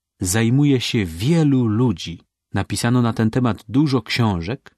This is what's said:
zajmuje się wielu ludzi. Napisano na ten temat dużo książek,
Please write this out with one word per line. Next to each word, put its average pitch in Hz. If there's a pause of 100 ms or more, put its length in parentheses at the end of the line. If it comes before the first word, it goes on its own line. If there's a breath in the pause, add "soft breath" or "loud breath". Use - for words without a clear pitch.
(220)
zajmuje 117
się 110
wielu 131
ludzi. 107 (320)
Napisano 120
na 113
ten 110
temat 120
dużo 131
książek, 104